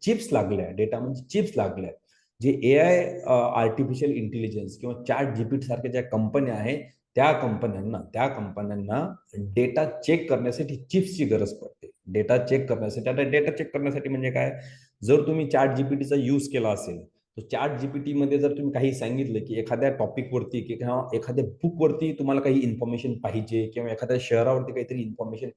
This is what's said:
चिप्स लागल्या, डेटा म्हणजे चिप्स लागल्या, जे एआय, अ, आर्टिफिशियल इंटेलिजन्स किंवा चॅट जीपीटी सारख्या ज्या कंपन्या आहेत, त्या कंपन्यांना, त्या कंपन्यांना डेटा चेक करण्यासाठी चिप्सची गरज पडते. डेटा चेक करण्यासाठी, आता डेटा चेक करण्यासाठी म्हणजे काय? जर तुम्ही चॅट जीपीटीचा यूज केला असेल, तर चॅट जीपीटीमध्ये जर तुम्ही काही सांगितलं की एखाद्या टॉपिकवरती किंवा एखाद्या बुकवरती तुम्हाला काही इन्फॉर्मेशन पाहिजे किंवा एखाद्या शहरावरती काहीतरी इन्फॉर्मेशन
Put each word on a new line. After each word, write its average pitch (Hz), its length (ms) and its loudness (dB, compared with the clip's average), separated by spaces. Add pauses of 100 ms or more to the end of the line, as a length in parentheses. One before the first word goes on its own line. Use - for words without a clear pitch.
चिप्स 226 300 0
लागल्या, 95 380 0
डेटा 107 280 0
म्हणजे 127 240 -6
चिप्स - 340 -2
लागल्या, 92 340 -2 (520)
जे 131 200 2
एआय, 165 640 6
अ, 131 60 4
आर्टिफिशियल 123 800 2
इंटेलिजन्स 107 640 -4
किंवा 123 180 -8 (140)
चॅट 123 280 0
जीपीटी 117 260 -2
सारख्या 123 280 -4
ज्या 123 120 -2
कंपन्या 117 520 0
आहेत, 117 240 -2 (360)
त्या 143 180 6
कंपन्यांना, 110 680 -2 (140)
त्या 117 140 0
कंपन्यांना 104 880 -4 (240)
डेटा 123 600 0
चेक 165 300 2
करण्यासाठी 127 460 -2
चिप्सची 185 480 0
गरज 104 280 2
पडते. - 380 -16 (160)
डेटा 107 320 2
चेक 131 300 0
करण्यासाठी, 110 400 -2
आता 135 140 0
डेटा 143 280 2
चेक - 220 -6
करण्यासाठी 143 360 -2
म्हणजे 131 220 -2
काय? 131 220 0 (500)
जर 143 240 6
तुम्ही 156 240 0
चॅट 135 260 4
जीपीटीचा 139 400 0
यूज 139 320 2
केला 117 200 0
असेल, 92 380 -4
तर - 340 -20
चॅट 127 400 -4
जीपीटीमध्ये 143 580 0
जर 143 140 2
तुम्ही 143 200 -2
काही 131 200 2
सांगितलं 120 460 -2
की 110 220 -4
एखाद्या 123 360 0
टॉपिकवरती 120 640 -4
किंवा 123 540 -4
एखाद्या 123 300 0
बुकवरती 160 680 0
तुम्हाला 139 280 0
काही 135 200 4
इन्फॉर्मेशन 120 520 -2
पाहिजे 110 600 -2
किंवा 117 160 -4
एखाद्या 120 300 -2
शहरावरती 120 520 2
काहीतरी 123 300 -4
इन्फॉर्मेशन 110 540 -8